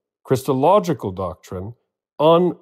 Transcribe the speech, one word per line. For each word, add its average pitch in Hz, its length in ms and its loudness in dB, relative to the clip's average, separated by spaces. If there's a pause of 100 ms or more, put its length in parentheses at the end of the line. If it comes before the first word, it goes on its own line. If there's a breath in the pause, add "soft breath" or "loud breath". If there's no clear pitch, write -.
(220)
Christological 143 880 0
doctrine, 92 640 -10 (440)
on 165 440 4